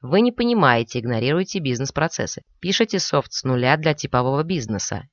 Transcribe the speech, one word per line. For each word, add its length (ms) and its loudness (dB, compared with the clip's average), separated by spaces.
Вы 220 2
не 100 4
понимаете, 680 2
игнорируете 580 -2
бизнес-процессы. 800 -4
Пишете 380 0
софт 360 -2
с 100 -10
нуля 320 2
для 160 0
типового 500 0
бизнеса. 600 -4